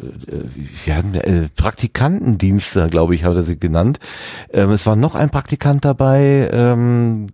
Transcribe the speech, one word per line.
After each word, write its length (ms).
wie 80
haben 220
wir, 120
äh, 300
Praktikantendienste, 1300
glaube 260
ich, 100
hat 100
er 80
sie 160
genannt. 400
Ähm, 180
es 160
war 100
noch 180
ein 160
Praktikant 540
dabei, 680
ähm, 800